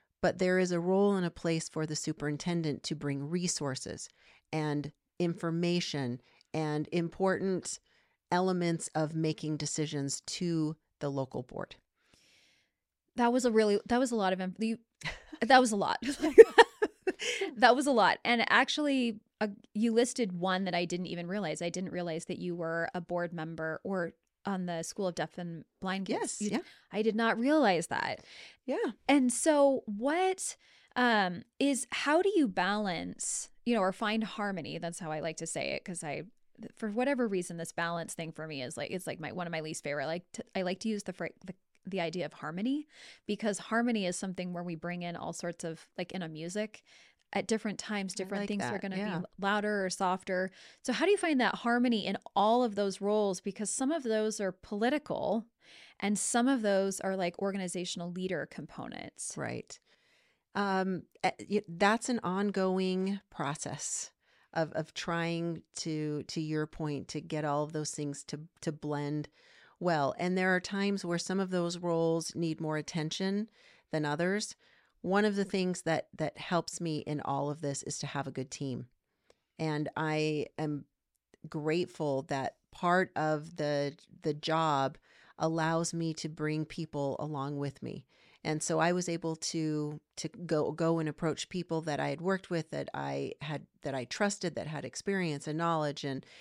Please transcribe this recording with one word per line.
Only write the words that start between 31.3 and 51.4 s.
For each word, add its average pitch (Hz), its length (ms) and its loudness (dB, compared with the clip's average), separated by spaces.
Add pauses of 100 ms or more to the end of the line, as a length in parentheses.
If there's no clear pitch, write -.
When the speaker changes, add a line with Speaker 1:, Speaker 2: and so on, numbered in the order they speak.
Speaker 2:
is, 269 320 2
how 311 300 4
do 392 140 4
you 294 120 6
balance, 180 1040 -2 (160)
you 240 80 2
know, 214 80 4
or 185 120 2
find 220 300 0
harmony? 190 540 -4
That's 170 220 -6
how 160 120 -6
I 156 100 -4
like 160 160 -4
to 165 100 -6
say 135 240 -4
it, - 140 -6
'cause 175 180 -8
I, 151 200 -6 (520)
for 220 140 -6
whatever 247 380 0
reason, 180 280 -2
this 165 160 -8
balance 170 420 -4
thing 160 200 -8
for 160 140 -10
me 139 140 -8
is 127 140 -8
like, - 160 -6
it's 185 160 -6
like 151 120 -6
my, 143 120 -8
one 175 160 -6
of 170 40 -8
my 160 100 -4
least 156 220 -8
favorite. 143 200 -2
I 135 40 -4
like 170 260 -6
to, - 100 -10 (120)
I 190 80 0
like 185 180 -2
to 220 80 -2
use 208 140 -2
the 175 100 -8
fra-, - 160 -8 (160)
the, 185 80 -10 (320)
the 185 160 -4
idea 170 240 -2
of 151 80 -10
harmony, 220 540 -4 (400)
because 208 320 -2
harmony 226 460 0
is 180 120 -2
something 180 340 -6
where 175 120 -6
we 175 120 -6
bring 175 280 -6
in 170 120 -6
all 170 180 -6
sorts 175 300 -6
of, 165 240 -8 (100)
like, 175 140 -6
in 185 100 -6
a 160 80 -6
music, 180 540 -6 (520)
at 202 120 -2
different 214 320 -2
times, 202 340 -4
Speaker 1:
I - 40 -16
Speaker 2:
different 196 260 -4
Speaker 1:
like 202 40 -4
Speaker 2:
things 208 160 -2
are 123 100 -2
Speaker 1:
that, 196 80 -6
Speaker 2:
gonna 190 140 -4
Speaker 1:
yeah. 196 220 -2
Speaker 2:
be 180 80 -4 (160)
louder 202 420 0
or 185 60 -2
softer. 185 640 -2 (320)
So 254 100 0
how 214 100 0
do 381 80 6
you 403 60 6
find 302 240 2